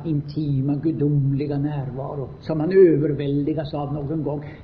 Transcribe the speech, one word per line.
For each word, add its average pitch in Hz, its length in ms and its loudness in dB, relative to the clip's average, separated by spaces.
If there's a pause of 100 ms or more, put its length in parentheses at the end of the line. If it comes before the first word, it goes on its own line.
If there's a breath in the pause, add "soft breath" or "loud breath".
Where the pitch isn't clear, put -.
intima, 143 720 -2
gudomliga 143 800 0
närvaro 139 720 -4 (120)
som 160 160 -4
man 156 140 0
överväldigas 147 1040 4
av 143 200 -4
någon 147 300 -4
gång, 147 220 -4 (180 loud breath)